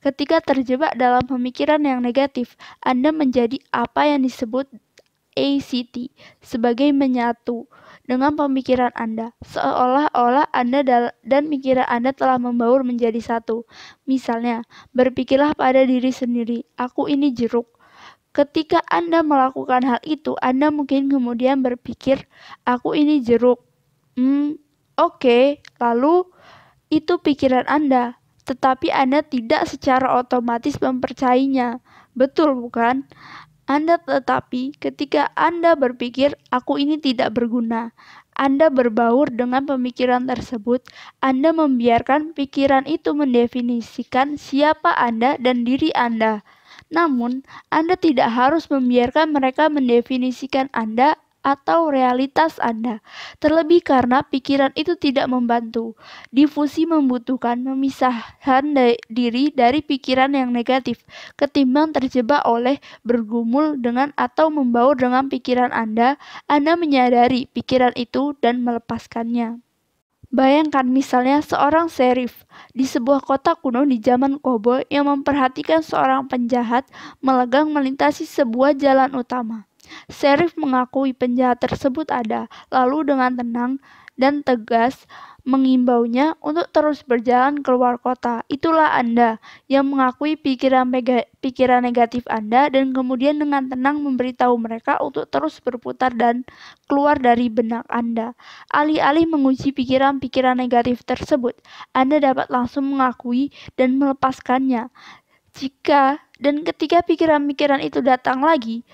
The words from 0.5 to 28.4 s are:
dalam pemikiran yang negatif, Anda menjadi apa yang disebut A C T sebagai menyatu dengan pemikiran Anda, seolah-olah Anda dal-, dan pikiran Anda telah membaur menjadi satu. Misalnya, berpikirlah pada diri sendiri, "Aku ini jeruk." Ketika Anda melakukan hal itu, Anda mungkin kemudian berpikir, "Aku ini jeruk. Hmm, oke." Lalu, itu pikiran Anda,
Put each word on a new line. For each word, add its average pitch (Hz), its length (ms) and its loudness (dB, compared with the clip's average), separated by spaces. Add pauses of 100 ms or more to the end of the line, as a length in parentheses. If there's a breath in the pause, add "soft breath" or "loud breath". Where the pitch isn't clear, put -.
dalam 247 300 2
pemikiran 277 560 -2
yang 262 180 -2
negatif, 247 540 -2 (280 loud breath)
Anda 262 280 0
menjadi 262 480 0 (140)
apa 247 320 -2
yang 285 220 2
disebut 254 420 -4 (640)
A 277 160 -2 (160)
C 247 240 -6
T - 240 -14 (320 soft breath)
sebagai 247 480 0
menyatu 247 720 -2 (400 loud breath)
dengan 269 320 -2
pemikiran 262 560 0
Anda, 226 400 -8 (160)
seolah-olah 262 1040 0
Anda 254 320 0
dal-, 240 400 0
dan 277 240 0
pikiran 262 400 0
Anda 247 240 -2
telah 262 240 0
membaur 247 480 0
menjadi 240 380 -2
satu. 233 420 -6 (400 loud breath)
Misalnya, 240 600 -4 (260 loud breath)
berpikirlah 262 640 2
pada 262 320 4
diri 254 240 0
sendiri, 240 640 -4
"Aku 254 320 -4
ini 285 240 2
jeruk." 233 380 -2 (640 loud breath)
Ketika 311 560 0
Anda 330 360 0
melakukan 262 600 0
hal 247 200 0
itu, 285 360 -6
Anda 262 280 0
mungkin 277 400 -2
kemudian 254 560 0
berpikir, 254 640 -4 (400 loud breath)
"Aku 247 240 -2
ini 294 320 2
jeruk. 240 400 2 (560)
Hmm, 285 400 0 (400)
oke." 277 640 2 (160)
Lalu, 269 480 2 (640 soft breath)
itu 311 240 0
pikiran 262 520 0
Anda, 262 520 0 (240)